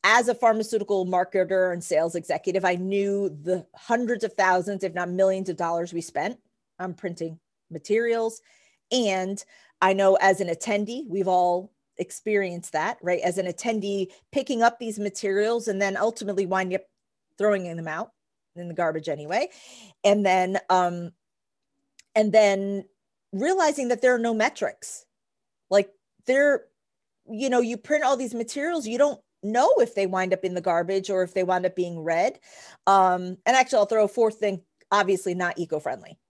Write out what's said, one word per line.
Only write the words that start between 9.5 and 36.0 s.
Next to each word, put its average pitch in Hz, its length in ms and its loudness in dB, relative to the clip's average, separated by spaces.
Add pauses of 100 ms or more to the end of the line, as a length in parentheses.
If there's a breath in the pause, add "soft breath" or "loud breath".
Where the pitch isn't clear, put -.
I 190 140 4
know 190 220 6
as 196 260 4
an 180 60 -4
attendee, 214 600 -4
we've 190 200 -2
all 180 440 2 (240)
experienced 185 760 -4
that, 175 300 -2
right? 180 180 -2
As 175 180 -2
an 185 80 -2
attendee, 196 680 -4 (180 loud breath)
picking 262 320 -2
up 233 160 4
these 220 200 -8
materials 208 680 -2
and 196 120 -2
then 196 160 -2
ultimately 202 480 -2
winding 185 320 -2
up - 100 -8 (520)
throwing 196 260 0 (120)
them 165 120 -10
out 165 220 -8 (460)
in 175 120 -12
the 170 60 -10
garbage 160 340 -2
anyway. 160 400 -4 (560 loud breath)
And 202 200 4
then, 185 340 2 (100)
um, 175 440 0 (1000)
and 214 160 4
then 196 540 4 (480)
realizing 285 560 0
that 240 140 -2
there 254 120 6
are 240 40 0
no 233 160 0
metrics. - 720 -4 (640)
Like, 202 200 2 (360)
there, 277 400 2 (600)
you 226 220 -6
know, 247 120 2
you 240 160 0
print 294 280 -2
all 269 120 2
these 240 180 -6
materials, 277 520 -6
you 233 120 -6
don't 285 220 2 (220)
know 240 360 2
if 233 160 2
they 196 120 0
wind 185 260 -2
up 185 120 -4
in 185 100 -2
the 175 60 -4
garbage 180 500 -2
or 185 120 0
if 180 120 -4
they 190 80 0
wind 180 240 0
up 180 80 -2
being 175 260 -6
read. 165 380 0 (480 loud breath)
Um, 185 580 4
and 247 120 4
actually, 262 240 4
I'll 202 60 4
throw 220 180 4
a 202 40 0
fourth 214 300 0
thing, 196 240 -2 (300)
obviously 190 420 2
not 180 240 -4
eco-friendly. 156 600 -6 (120)